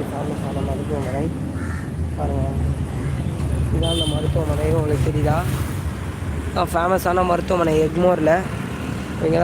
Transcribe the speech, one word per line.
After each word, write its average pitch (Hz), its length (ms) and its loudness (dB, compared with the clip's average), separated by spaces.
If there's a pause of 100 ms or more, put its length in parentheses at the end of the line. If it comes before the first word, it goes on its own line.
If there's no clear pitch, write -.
ஃபேமஸான 147 600 -4
மருத்துவமனை. 139 560 -2 (920)
பாருங்க, 143 280 0 (1300)
இதான் 165 200 2
அந்த 160 180 0
மருத்துவமனை. 147 540 0 (120)
உங்களுக்கு 147 300 2
தெரியுதா? 143 280 2 (1080)
இதான் 180 260 0
ஃபேமஸான 180 580 2
மருத்துவமனை 170 440 2 (120)
எக்மோர்ல. 165 460 4 (920)
இங்க 165 160 4